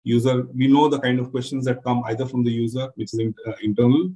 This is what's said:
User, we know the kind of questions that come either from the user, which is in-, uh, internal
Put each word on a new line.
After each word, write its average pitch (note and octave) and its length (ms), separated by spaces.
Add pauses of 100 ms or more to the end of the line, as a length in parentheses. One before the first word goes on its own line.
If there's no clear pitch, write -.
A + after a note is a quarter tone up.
User, B2+ 380 (120)
we B2+ 120
know C#3+ 220
the C#3 120
kind B2+ 180
of B2 120
questions B2+ 340
that B2+ 180
come A#2+ 240
either A#2 200
from B2 180
the A#2 60
user, A#2 460
which - 180
is A2+ 40
in-, A2 160 (120)
uh, A2 60 (100)
internal A#2+ 540